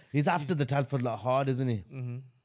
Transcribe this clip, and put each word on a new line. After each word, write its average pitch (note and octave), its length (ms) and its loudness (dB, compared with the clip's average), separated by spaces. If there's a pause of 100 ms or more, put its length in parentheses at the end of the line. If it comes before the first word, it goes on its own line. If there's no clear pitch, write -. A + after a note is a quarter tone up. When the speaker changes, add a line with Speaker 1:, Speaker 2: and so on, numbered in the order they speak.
(120)
Speaker 1:
He's C#3+ 160 4
after E3 260 0
Speaker 2:
He's D#3 40 0
Speaker 1:
the C#3+ 60 2
Telford C#3 380 0
lot A#2 160 -2
hard, B2+ 300 2
isn't C3 200 0
he? A2+ 100 0 (140)
Speaker 2:
Mm-hmm. B2 260 -8 (260)